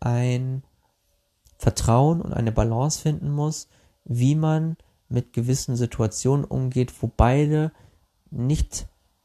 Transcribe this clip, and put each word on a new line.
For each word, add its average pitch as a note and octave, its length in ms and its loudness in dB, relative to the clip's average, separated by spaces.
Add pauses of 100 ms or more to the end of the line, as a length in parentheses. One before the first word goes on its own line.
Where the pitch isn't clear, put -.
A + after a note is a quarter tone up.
ein B2+ 640 -2 (960)
Vertrauen C#3+ 640 2
und - 140 -6
eine A#2 180 0
Balance A#2 480 0
finden D3 300 -2
muss, D3 380 -4 (360)
wie B2+ 300 2
man D#3 420 0 (320)
mit B2 240 -4
gewissen B2+ 440 -2
Situationen B2 680 0
umgeht, B2+ 560 -2
wo A#2 160 -2
beide D3+ 560 2 (580)
nicht - 580 -2 (360)